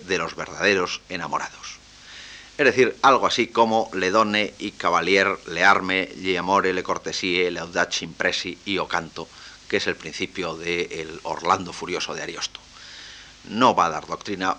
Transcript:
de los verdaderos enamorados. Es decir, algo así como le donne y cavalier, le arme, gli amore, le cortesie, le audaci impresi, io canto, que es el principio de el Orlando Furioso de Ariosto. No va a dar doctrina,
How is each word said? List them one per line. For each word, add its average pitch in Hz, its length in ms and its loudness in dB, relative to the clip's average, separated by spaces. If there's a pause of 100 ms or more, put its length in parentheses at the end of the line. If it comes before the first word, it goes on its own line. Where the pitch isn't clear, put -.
de 90 120 -2
los 82 180 -4
verdaderos 87 760 -2
enamorados. - 680 -8 (800)
Es 147 80 4
decir, 123 360 6
algo 120 260 6
así 113 200 2
como 113 460 2
le 92 160 0
donne 104 500 2
y 101 120 -6
cavalier, 92 680 2 (100)
le 85 160 0
arme, 95 520 4
gli 92 220 -2
amore, 92 360 2
le 90 100 -2
cortesie, 90 680 -2
le 85 80 -6
audaci 85 460 -2
impresi, 82 600 -4
io 90 220 -2
canto, 82 400 -6 (400)
que 110 100 0
es - 100 0
el 87 80 -2
principio 82 600 -6
de 85 460 -4
el 78 220 -10
Orlando 85 500 -2
Furioso 82 420 -6
de 76 80 -8
Ariosto. - 360 -10 (840)
No 113 300 4
va 87 100 4
a 82 40 2
dar 78 180 -6
doctrina, 92 520 -4